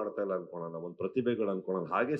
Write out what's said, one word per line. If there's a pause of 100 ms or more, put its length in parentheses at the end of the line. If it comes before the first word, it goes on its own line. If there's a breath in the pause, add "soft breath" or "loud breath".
ಆಡ್ತಾ
ಇಲ್ಲ
ಅನ್ಕೊಳೋಣ, (120)
ಒಂದ್
ಪ್ರತಿಭೆಗಳು
ಅನ್ಕೊಳೋಣ. (100)
ಹಾಗೆ